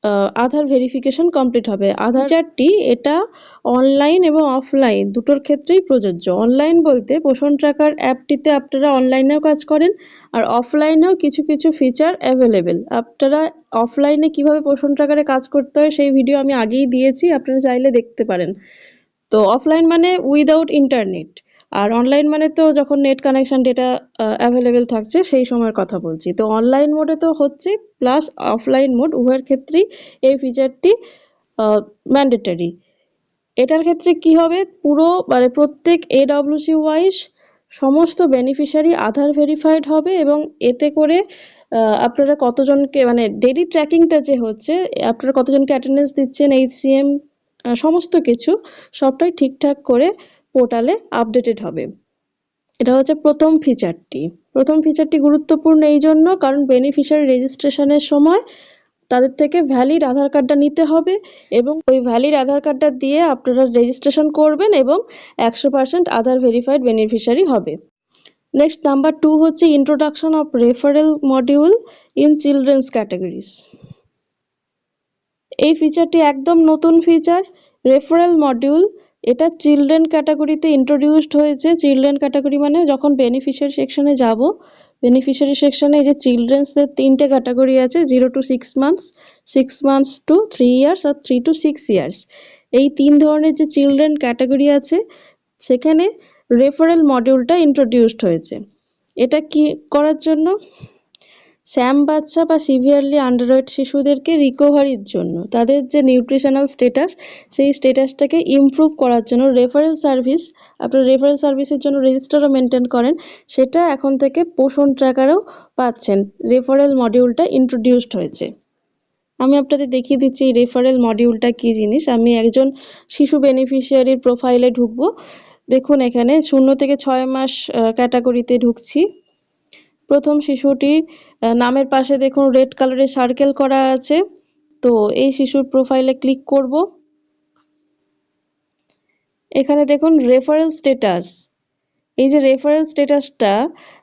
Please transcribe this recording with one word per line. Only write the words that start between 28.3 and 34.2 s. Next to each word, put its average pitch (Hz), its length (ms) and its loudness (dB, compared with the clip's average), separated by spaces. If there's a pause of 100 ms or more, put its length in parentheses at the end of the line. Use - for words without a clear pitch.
অফলাইন 262 600 -2
মোড 294 180 -2
উভয়ের 254 280 0
ক্ষেত্রেই 277 420 -2 (380)
এই 269 140 2
ফিচারটি, 262 560 -2 (640)
আহ, 214 240 2 (320)
ম্যান্ডেটরি। 196 640 -2 (800)
এটার 262 240 0
ক্ষেত্রে 330 340 0
কি 320 200 2